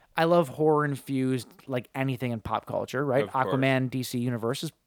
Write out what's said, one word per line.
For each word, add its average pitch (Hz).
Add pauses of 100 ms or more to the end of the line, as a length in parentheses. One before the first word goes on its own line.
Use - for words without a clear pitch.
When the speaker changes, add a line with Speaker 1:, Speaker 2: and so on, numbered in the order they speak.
(160)
Speaker 1:
I 165
love 170
horror-infused, 135 (200)
like, 127
anything 131
in 113
pop 107
culture, 107
right? 131
Speaker 2:
Of 98
course. 131
Speaker 1:
Aquaman, 131
D 127
C 123
Universe 120
is 156 (160)